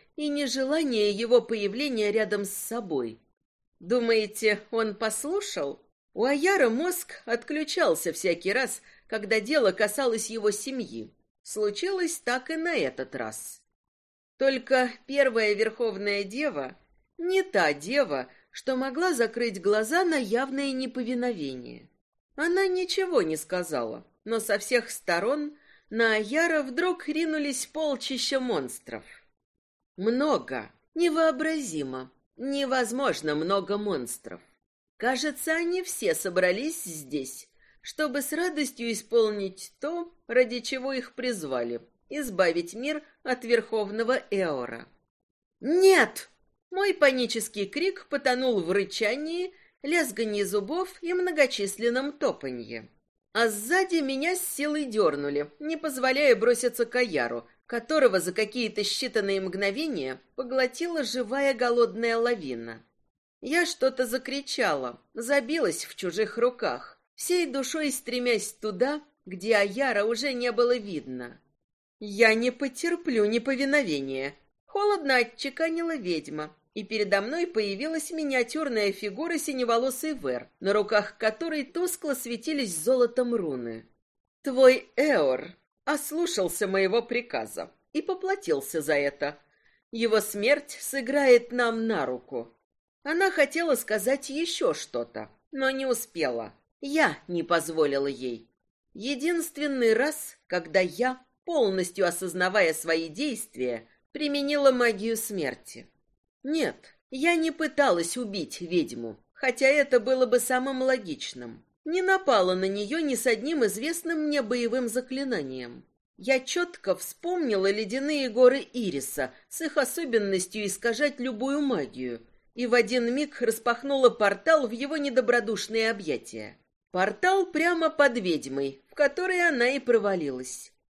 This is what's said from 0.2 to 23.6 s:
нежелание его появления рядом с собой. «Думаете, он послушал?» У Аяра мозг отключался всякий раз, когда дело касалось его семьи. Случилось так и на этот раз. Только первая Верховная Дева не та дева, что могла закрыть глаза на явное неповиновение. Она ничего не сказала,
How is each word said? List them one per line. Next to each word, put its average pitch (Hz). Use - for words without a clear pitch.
нежелание 269
его 226
появления 220
рядом 208
с 196
собой. 151
«Думаете, 214
он 220
послушал?» 220
У 208
Аяра 285
мозг 330
отключался 240
всякий 175
раз, 247
когда 208
дело 226
касалось 220
его 214
семьи. 208
Случилось 339
так 254
и 320
на 330
этот 135
раз. 117
Только 262
первая 233
Верховная 208
Дева 196
не 370
та 180
дева, 156
что -
могла 269
закрыть 226
глаза 214
на 330
явное 262
неповиновение. 226
Она 349
ничего 370
не 156
сказала, 156